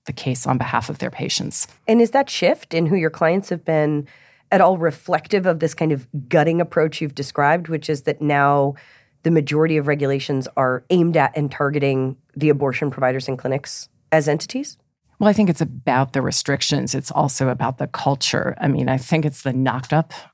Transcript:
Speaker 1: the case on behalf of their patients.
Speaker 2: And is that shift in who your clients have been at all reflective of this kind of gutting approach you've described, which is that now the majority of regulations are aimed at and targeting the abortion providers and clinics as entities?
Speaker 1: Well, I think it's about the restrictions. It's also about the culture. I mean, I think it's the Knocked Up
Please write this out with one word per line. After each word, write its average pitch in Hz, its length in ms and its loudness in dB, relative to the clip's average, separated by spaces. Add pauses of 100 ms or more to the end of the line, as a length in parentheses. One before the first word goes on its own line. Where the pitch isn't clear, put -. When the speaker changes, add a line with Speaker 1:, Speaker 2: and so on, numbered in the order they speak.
Speaker 1:
the 131 80 -10
case - 320 -4
on 131 100 0
behalf 120 320 -4
of - 100 -8
their 127 120 -6
patients. - 580 -4 (180)
Speaker 2:
And 233 140 4
is 233 120 4
that 277 180 0
shift - 420 -2
in 165 140 0
who 175 100 2
your 160 140 0
clients 175 400 0
have 170 160 -6
been 151 420 0 (420)
at 190 120 6
all 180 160 4
reflective 170 640 -2
of 165 160 2
this 160 140 0
kind 160 180 0
of 131 160 -4 (200)
gutting 165 320 4
approach 160 420 0
you've 143 120 -6
described, 151 540 0
which 160 220 -6
is 143 140 -2
that 151 180 -2
now 143 520 2 (500)
the 160 60 2
majority 156 460 2
of 143 120 0
regulations 139 680 0
are 127 320 0
aimed 170 300 4
at 139 180 2
and 147 160 -2
targeting 139 640 0 (180)
the 147 140 0
abortion 143 420 0
providers 127 380 -2
and 131 100 -6
clinics - 520 -6 (200)
as 156 160 4
entities? 247 520 -4 (420)
Speaker 1:
Well, 208 100 6
I - 20 4
think 202 160 4
it's 170 120 0
about 131 520 0
the 135 80 0
restrictions. 135 720 -2
It's 135 200 -6
also 139 360 0
about 123 300 -2
the 143 80 -6
culture. - 720 -2
I - 80 -2
mean, 131 220 0
I 131 100 0
think 156 260 0
it's 147 180 -4
the 131 100 -4
Knocked 131 400 -2
Up 160 200 0 (220)